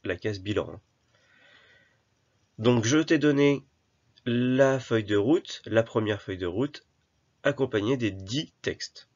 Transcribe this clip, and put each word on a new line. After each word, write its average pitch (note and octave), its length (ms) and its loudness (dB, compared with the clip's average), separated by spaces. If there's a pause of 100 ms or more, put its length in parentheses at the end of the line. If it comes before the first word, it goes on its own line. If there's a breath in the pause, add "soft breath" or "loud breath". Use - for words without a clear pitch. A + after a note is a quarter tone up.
la F#2+ 120 -4
case G#2+ 220 -6
bilan, F#2+ 320 -4
hein. F2 100 -16 (1800 soft breath)
Donc A#2 260 4
je C3 140 2
t'ai D#3+ 200 2
donné C#3+ 460 4 (600)
la B2+ 520 2
feuille A2+ 260 -2
de G2+ 120 0
route, - 480 0
la A2 180 2
première G#2+ 380 -2
feuille F#2 180 -10
de F2+ 80 -4
route, G#2+ 400 -6 (560)
accompagnée C3 540 -2
des A#2 140 -2
dix G2 500 -8
textes. - 560 -10